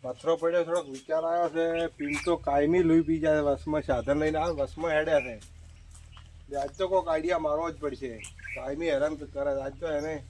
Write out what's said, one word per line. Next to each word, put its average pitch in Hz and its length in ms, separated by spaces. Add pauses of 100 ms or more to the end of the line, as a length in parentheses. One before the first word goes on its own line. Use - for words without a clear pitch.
પથરો 147 340
પડ્યો, 170 280
થોડોક 165 240
વિચાર 156 360
આવ્યો 170 240
છે. 165 380
પિન્ટો 147 500
કાયમી 147 420
લોહી 165 220
પી 160 180
જાય 156 220
વસમાં, 147 420
સાધન 131 360
લઈને 156 200
આવે, 156 240
વસમાં 160 280
હેડે 151 300
છે. 127 120
એટલે - 1200
આજ 139 120 (100)
તો 190 100
કોઈક 180 200
આઈડિયા 165 300
મારવો 156 320
જ 151 80
પડશે. 127 440 (340)
કાયમી 143 340
હેરાન 147 240
કરે 147 120
છે. 139 340
આજ 135 200
તો 170 60
એને 156 440